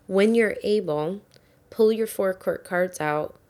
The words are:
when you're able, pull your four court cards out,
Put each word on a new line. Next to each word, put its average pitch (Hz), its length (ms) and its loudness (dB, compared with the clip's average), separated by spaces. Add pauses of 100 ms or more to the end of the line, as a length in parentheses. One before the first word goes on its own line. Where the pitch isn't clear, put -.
when 202 280 2
you're 226 280 2
able, 185 580 -2 (500)
pull 220 220 4
your 220 140 -2
four 196 260 -2
court 185 320 -6
cards 180 360 -2
out, 151 380 -4 (120)